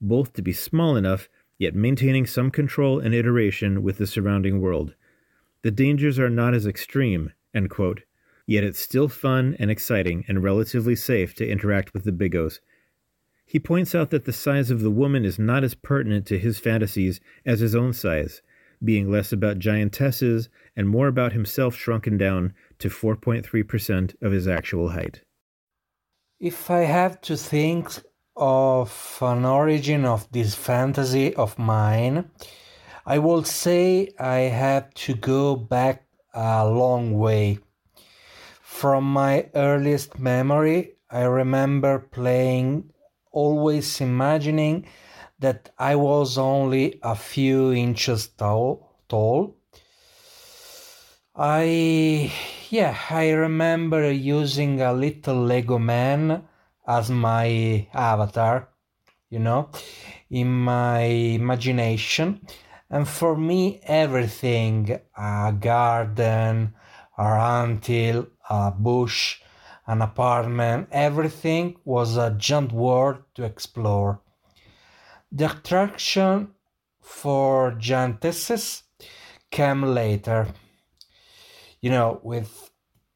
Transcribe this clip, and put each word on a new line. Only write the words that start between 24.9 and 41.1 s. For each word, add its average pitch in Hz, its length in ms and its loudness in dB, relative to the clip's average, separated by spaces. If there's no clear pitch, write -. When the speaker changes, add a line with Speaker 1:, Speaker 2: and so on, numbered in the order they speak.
Speaker 2:
If 175 300 -6
I 175 120 4
have 175 400 2
to 156 160 -4
think 156 520 -2
of 131 880 0
an 123 240 0
origin 143 600 2
of 117 260 -2
this 110 220 0
fantasy 135 800 0
of 110 240 -2
mine, 110 720 0
I 139 120 0
will 160 260 2
say 185 760 2
I 127 220 0
have 135 520 0
to 135 100 -2
go 135 400 0
back 127 500 0
a 113 360 2
long 120 480 2
way. 107 420 2
From 135 440 0
my 139 500 2
earliest 143 640 0
memory, 143 800 0
I 123 140 -2